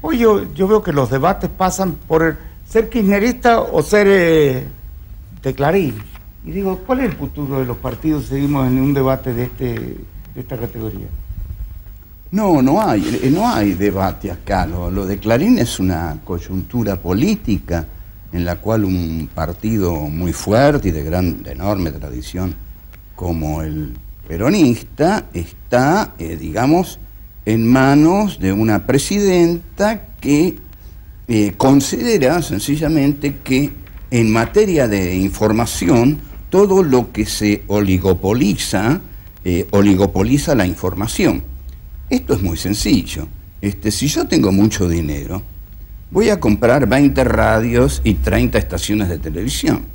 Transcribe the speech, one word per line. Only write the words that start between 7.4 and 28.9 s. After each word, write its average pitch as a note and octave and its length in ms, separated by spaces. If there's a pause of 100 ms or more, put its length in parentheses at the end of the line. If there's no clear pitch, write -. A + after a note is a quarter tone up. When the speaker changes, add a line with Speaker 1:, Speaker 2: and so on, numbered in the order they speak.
Speaker 1:
de C3 60
los A#2+ 120
partidos C#3 460
si A2+ 60
seguimos C#3 380
en B2+ 120
un C3+ 140
debate C3 400
de, A#2+ 100
este, B2+ 220 (100)
de - 680
esta - 140
categoría? A2 520 (1200)
Speaker 2:
No, F#3 300
no C#3+ 200
hay, B2 420
eh, C3 60
no F#3 200
hay G#2 240
debate F#2+ 580
acá. F#2 340
Lo, F2 240
lo G2 160
de G2 120
Clarín C3 420
es A#2+ 200
una E2 440
coyuntura F#2+ 800
política F#2+ 840 (460)
en F2 140
la F2 120
cual A2 280
un E2 480
partido F2 640
muy D#2 360
fuerte B2+ 560
y F2+ 40
de D2+ 120
gran, F2 400
de C2+ 100
enorme F2+ 380
tradición C#2+ 640 (600)
como D#2+ 460
el D#2 320 (320)
peronista D3+ 1080
está, C3+ 840
eh, E2 200
digamos, B2 600 (460)
en A2 220
manos D3 720
de F#2+ 140
una G#2+ 320
presidenta F#3 1200 (160)